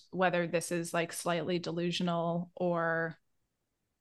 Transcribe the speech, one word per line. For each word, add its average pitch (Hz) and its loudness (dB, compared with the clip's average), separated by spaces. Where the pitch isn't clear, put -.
whether 175 2
this 165 0
is, 170 -2
like, 165 0
slightly 175 0
delusional 170 0
or 165 0